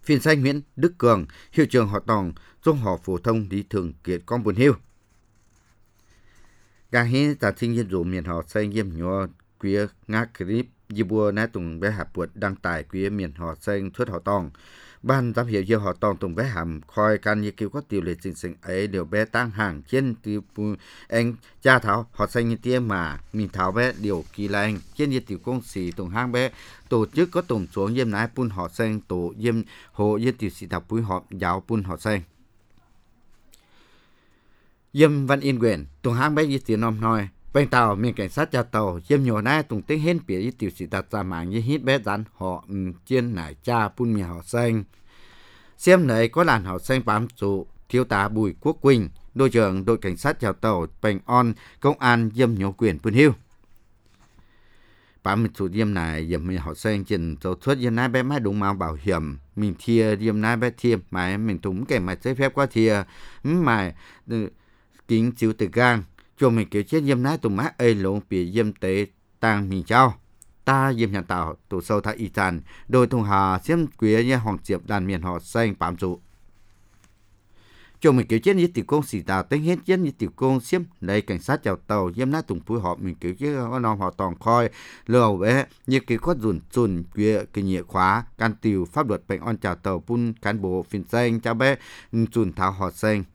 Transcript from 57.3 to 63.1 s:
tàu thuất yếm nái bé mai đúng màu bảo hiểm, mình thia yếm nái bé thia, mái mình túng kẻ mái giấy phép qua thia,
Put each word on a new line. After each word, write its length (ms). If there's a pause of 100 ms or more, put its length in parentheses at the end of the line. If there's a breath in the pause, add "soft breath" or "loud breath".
tàu 180
thuất 240
yếm 160
nái 140
bé 140
mai 180
đúng 200
màu 140
bảo 280
hiểm, 360 (180)
mình 220
thia 380
yếm 240
nái 160
bé 200
thia, 220 (120)
mái 280
mình 200
túng 280
kẻ 120
mái 240
giấy 120
phép 200
qua 120
thia, 360 (400 loud breath)